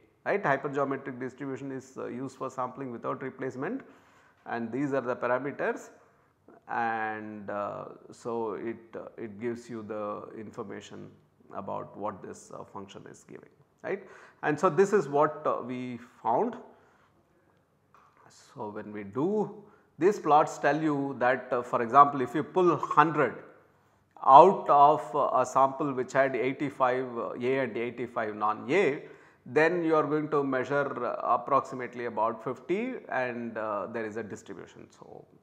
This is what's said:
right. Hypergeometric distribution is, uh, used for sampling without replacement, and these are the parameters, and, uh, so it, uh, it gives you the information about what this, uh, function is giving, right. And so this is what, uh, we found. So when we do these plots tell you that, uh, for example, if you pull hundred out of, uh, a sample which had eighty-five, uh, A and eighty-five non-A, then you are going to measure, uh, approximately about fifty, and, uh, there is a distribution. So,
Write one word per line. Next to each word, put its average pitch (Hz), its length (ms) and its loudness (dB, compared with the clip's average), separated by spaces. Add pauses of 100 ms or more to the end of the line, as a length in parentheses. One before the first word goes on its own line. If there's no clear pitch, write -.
(240)
right. 196 180 -2
Hypergeometric 139 760 -2
distribution 131 540 -10
is, 131 260 -14
uh, 110 80 -8
used 123 300 -10
for 131 140 -10
sampling 127 420 -8
without 127 300 -8
replacement, 135 600 -8 (640)
and 117 240 -6
these 135 220 -4
are 135 80 0
the 120 160 -4
parameters, 131 760 -4 (800)
and, 110 800 -6
uh, 101 360 -6 (260)
so 113 420 -6
it, 107 240 -8 (160)
uh, 95 140 -12 (100)
it 104 220 -12
gives 117 280 -6
you 113 140 -10
the 104 460 -8 (100)
information 101 720 -14 (440)
about 101 440 -10
what 101 240 -8
this, 101 320 -16
uh, - 100 -14
function - 460 -16
is - 180 -20
giving, - 220 -20 (320)
right. 196 200 -6 (400)
And 147 160 0
so 185 120 2
this 196 240 2
is 175 120 2
what, 147 380 0
uh, 135 180 0
we 123 360 -10 (240)
found. 190 340 0 (2000)
So 113 160 -8
when 104 200 -12
we 104 140 -10
do 165 580 -2 (360)
these 196 200 4
plots 156 380 4
tell 151 240 2
you 139 380 -2
that, 123 340 0
uh, 123 80 0
for 123 220 -2
example, 139 400 8
if 127 120 -4
you 151 80 0
pull 170 340 2
hundred 151 580 4 (880)
out 165 460 12
of, 147 440 8
uh, 135 200 2
a 127 100 4
sample 135 480 2
which 123 200 -4
had 135 220 2
eighty-five, 127 840 -2
uh, 92 200 -6
A 131 200 0
and 120 180 -4
eighty-five 117 580 -6
non-A, 113 680 0 (420)
then 165 400 2
you 160 100 2
are 151 100 4
going 151 260 -2
to 147 120 0
measure, 135 640 -2
uh, 110 300 -2
approximately 123 720 -2
about 113 360 -2
fifty, 202 520 -4 (160)
and, 120 480 -4
uh, 104 340 -4
there 113 140 -6
is 104 100 -8
a 113 60 -6
distribution. 90 680 -14
So, - 340 -20 (180)